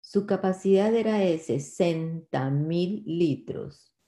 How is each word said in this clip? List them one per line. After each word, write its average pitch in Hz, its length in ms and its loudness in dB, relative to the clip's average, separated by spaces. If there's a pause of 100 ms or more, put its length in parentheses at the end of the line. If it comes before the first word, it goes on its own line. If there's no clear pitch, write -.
Su 202 260 -2
capacidad 196 680 2
era 214 240 2
de 180 200 2
sesenta 160 1120 -2
mil 170 540 0
litros. - 880 -4 (140)